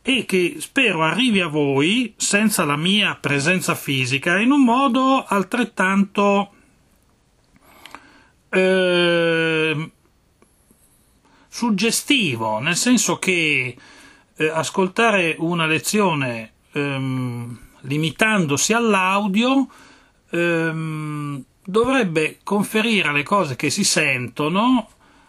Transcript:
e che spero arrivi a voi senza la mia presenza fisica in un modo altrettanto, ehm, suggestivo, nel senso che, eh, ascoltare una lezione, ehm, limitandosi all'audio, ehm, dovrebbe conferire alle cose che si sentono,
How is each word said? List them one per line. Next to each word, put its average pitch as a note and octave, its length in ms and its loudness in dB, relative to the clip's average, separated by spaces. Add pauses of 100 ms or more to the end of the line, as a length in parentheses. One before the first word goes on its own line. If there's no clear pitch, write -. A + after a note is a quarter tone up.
e B3 240 -2
che F3+ 340 -2
spero F#3+ 440 0
arrivi G3 360 2
a F3+ 80 0
voi D3+ 680 0
senza G#3 480 0
la C#3+ 100 0
mia F3+ 400 0
presenza D3 600 -2
fisica C3+ 640 -2
in A#3 120 2
un C#4+ 120 4
modo C4 640 2
altrettanto, G3+ 1300 0 (2000)
ehm, E3+ 1400 0 (1600)
suggestivo, F#3 1120 0
nel D#3 160 -2
senso A3 440 2
che, D3+ 560 0 (600)
eh, D#3 140 0
ascoltare F#3 880 0
una E3+ 280 -2
lezione, D3 880 -2 (200)
ehm, B2+ 840 -4 (220)
limitandosi D#3 920 0
all'audio, G#3+ 960 2 (600)
ehm, D#3+ 1120 -4 (200)
dovrebbe G#3 800 0
conferire G#3 680 0
alle C#3+ 140 0
cose E3 320 0
che D3 140 -2
si G3+ 140 -2
sentono, E3 1080 0 (400)